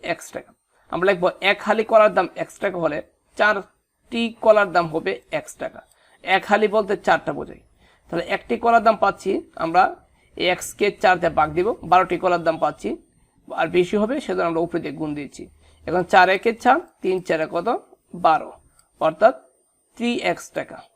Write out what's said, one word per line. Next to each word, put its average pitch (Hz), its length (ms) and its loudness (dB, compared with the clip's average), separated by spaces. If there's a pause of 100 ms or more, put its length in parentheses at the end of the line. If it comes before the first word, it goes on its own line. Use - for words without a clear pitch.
(120)
এক্স - 120 -10 (100)
টাকা। - 160 -14 (400)
আমরা 170 180 -2
লিখবো 180 180 0 (240)
এক 196 140 -2
হালি 226 260 0
কলার 214 260 6
দাম 185 100 0 (140)
এক্স - 220 -10
টাকা 190 200 -4
হলে 151 140 -2 (400)
চারটি - 840 -4 (220)
কলার 208 320 4
দাম 175 180 2
হবে 165 180 -4 (280)
এক্স - 220 -12
টাকা। - 180 -12 (440)
এক 185 260 2
হালি 208 260 4
বলতে 208 180 0 (120)
চারটা 165 320 0
বোঝায়, - 240 -14 (460)
তাহলে 170 160 -6 (120)
একটি - 180 -6 (100)
কলার 233 240 4
দাম 220 160 4
পাচ্ছি 190 280 -2 (320)
আমরা, 165 200 4 (540)
এই 170 160 -2
এক্স - 140 -8 (120)
কে 208 80 2 (160)
চার 185 180 6
দিয়ে 170 180 0
ভাগ 156 180 2
দিব, 180 100 0 (240)
বারোটি 180 320 4
কলার 175 240 0
দাম 160 160 0
পাচ্ছি, 151 260 -6 (580)
আর - 200 -4 (100)
বেশি 180 240 2
হবে 220 140 -2 (100)
সেজন্য 180 240 -2
আমরা 165 160 -2
উপরে 170 180 -6
দিয়ে 151 160 -10
গুণ 156 180 -6
দিয়েছি। - 260 -14 (440)
এখন 175 160 -2 (100)
চার 185 220 8
একে 226 160 0 (120)
চার, 269 160 4 (220)
তিন 185 140 -2 (120)
চারে 156 180 -2 (100)
কত? 175 120 -4 (580)
বারো, 156 240 2 (520)
অর্থাৎ 180 320 4 (640)
থ্রি 240 120 -4 (220)
এক্স - 140 -8 (120)
টাকা। 139 200 -10 (180)